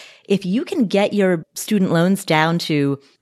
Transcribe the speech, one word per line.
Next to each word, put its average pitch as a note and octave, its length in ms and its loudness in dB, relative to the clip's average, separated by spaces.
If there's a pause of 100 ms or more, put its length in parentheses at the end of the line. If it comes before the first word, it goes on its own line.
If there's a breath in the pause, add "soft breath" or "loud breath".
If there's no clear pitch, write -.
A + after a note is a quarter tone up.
(280 loud breath)
If F#3+ 200 0
you A3+ 180 -2
can D4+ 220 -2
get G3 260 0
your F#3 400 0
student F#3+ 380 0
loans F3+ 340 2
down D#3+ 340 2
to C#3+ 400 -2 (220 soft breath)